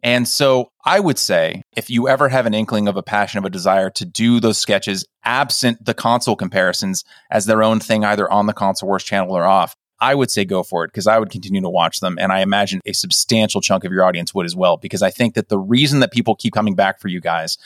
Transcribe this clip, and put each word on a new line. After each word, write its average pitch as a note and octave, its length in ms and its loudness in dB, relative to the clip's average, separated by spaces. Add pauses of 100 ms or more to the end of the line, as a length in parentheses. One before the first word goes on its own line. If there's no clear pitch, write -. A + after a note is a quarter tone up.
And A#2+ 240 2
so C3 440 2 (140)
I F3+ 140 4
would F3 180 2
say, E2+ 460 0 (120)
if - 140 -8
you B2 180 0
ever C3+ 220 4
have B2+ 160 2
an A2 80 0
inkling G#2+ 340 0
of G2 100 -2
a F#2 60 -6
passion, G#2 360 -2
of F#2+ 60 -6
a F#2+ 40 -4
desire F#2+ 420 0
to - 140 -8
do A#2 340 2
those A2 180 2
sketches, G2 480 -2 (200)
absent B2 580 0
the A#2+ 120 -2
console A#2+ 400 0
comparisons F#2 680 -2 (260)
as G#2 160 0
their A2 160 2
own A2 180 2
thing, G#2+ 260 0
either G#2 260 0
on G#2 140 2
the G#2 80 -2
Console F#2+ 340 -4
Wars F#2+ 160 -2
channel F#2+ 320 -2
or F2 100 0
off, F#2 300 2 (240)
I B2+ 140 2
would C3+ 160 0
say G2+ 160 -2
go F#2 160 -2
for E2+ 240 -4
it, - 80 -16
'cause G2+ 140 -2
I A2 100 6
would G#2+ 140 0
continue F#2+ 300 -4
to F#2 80 -4
watch E2+ 300 0
them. F#2 220 -4
And F#2+ 100 0
I F#2+ 100 2
imagine G2 440 0
a G#2 80 -8
substantial G#2+ 680 0
chunk F#2+ 240 -2
of F#2 80 -6
your F#2 140 4
audience F#2 300 -2
would F2+ 100 -2
as E2+ 100 -8
well, F#2 220 2
because G2+ 240 -6
I - 80 2
think A#2 240 -2
that - 160 -4
the G#2 80 0
reason C3 440 2
that A#2 100 2
people A#2 240 0
keep - 180 -4
coming G#2+ 220 0
back F#2+ 260 0
for G2+ 60 -8
you F2+ 120 -6
guys E2 460 -4